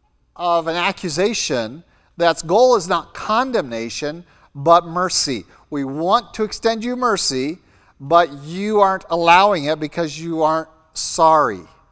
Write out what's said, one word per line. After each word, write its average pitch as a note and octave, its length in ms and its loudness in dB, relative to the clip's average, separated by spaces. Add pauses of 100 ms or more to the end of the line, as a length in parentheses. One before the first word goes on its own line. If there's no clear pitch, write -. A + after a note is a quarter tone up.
(360)
of E3+ 300 0
an E3 100 -2
accusation E3+ 1080 -2 (320)
that's E3+ 260 2
goal A3+ 340 4
is E3+ 100 -2
not F3+ 280 -4
condemnation, E3 1120 -4 (300)
but E3+ 320 4
mercy. E3 580 -4 (260)
We C#3+ 140 -4
want E3+ 500 -2
to G#3+ 100 -4
extend A3+ 400 -4
you B3 100 -4
mercy, F3+ 640 -2 (400)
but D3 340 2 (100)
you G3+ 380 -2
aren't F#3+ 280 2
allowing E3+ 560 4
it D3+ 160 -2
because D#3 380 -6
you D#3+ 240 -4
aren't D#3+ 260 0 (240)
sorry. C#3+ 720 2 (260)